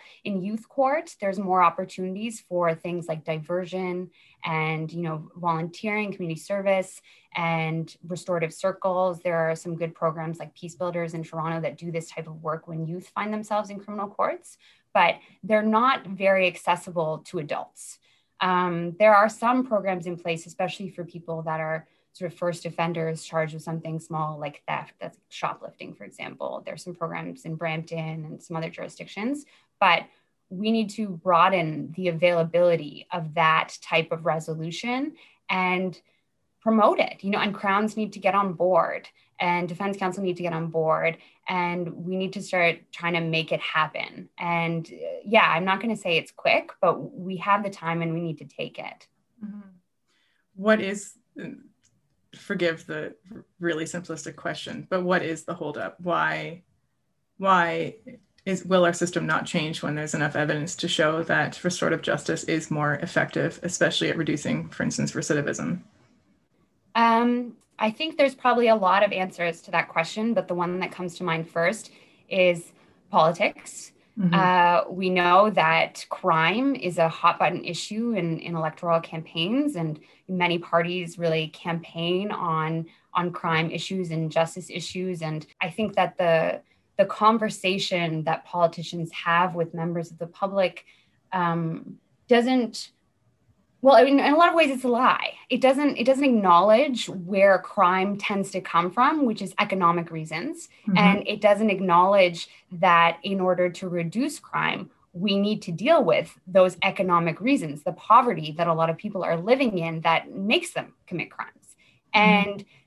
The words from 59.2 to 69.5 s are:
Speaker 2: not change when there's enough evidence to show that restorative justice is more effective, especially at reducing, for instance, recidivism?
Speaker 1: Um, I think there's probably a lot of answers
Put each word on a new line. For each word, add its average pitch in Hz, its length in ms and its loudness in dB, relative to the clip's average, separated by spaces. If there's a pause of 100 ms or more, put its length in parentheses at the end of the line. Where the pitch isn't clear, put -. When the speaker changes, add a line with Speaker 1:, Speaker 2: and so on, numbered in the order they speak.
Speaker 2:
not 156 200 -2
change 160 380 -4
when 151 120 -2
there's 151 180 -6
enough 151 220 -2
evidence 151 420 -2
to 170 100 -4
show 160 360 2
that 151 400 0
restorative 165 380 -2
justice 165 440 -2
is 160 260 -2
more 147 240 0
effective, 160 680 -2
especially 160 460 0
at 156 80 -2
reducing, 160 520 -4
for - 140 -6
instance, 147 300 -2
recidivism? 147 680 -2 (1120)
Speaker 1:
Um, 233 640 2 (220)
I 220 120 0
think 311 260 -6
there's 277 180 4
probably 240 320 2
a 220 80 8
lot 190 280 4
of 202 80 2
answers 180 520 -4